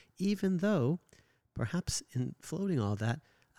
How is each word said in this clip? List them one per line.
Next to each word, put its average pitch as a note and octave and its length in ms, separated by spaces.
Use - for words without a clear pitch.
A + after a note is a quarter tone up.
even F#3+ 400
though, E3+ 420
perhaps - 480
in B2+ 280
floating F3+ 380
all G#2 160
that, A2+ 260